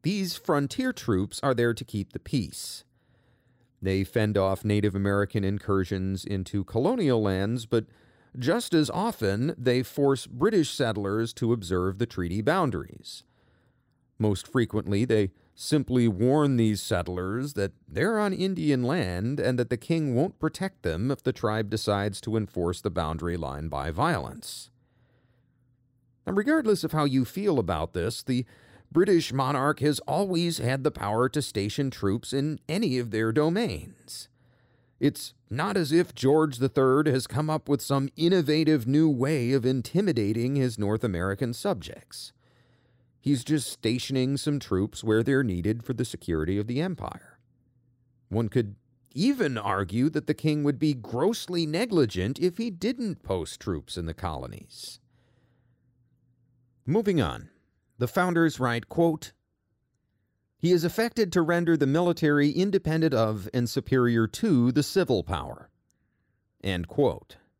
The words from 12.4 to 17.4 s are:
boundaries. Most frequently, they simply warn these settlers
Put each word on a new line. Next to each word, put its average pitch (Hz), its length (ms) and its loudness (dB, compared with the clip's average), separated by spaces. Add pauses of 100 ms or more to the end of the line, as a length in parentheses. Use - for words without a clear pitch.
boundaries. 120 840 -2 (920)
Most 107 300 0
frequently, 107 560 0
they 110 280 2 (220)
simply 127 540 2
warn 131 480 4
these 110 240 2
settlers 92 720 -4